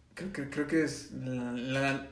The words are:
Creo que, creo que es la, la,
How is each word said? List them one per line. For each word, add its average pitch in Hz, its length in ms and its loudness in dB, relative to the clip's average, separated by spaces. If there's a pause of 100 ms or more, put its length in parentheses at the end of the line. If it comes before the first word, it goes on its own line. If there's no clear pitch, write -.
(140)
Creo 190 180 -6
que, 139 180 -4
creo 147 160 0
que 160 160 6
es - 300 -2
la, 127 400 -2
la, 135 600 2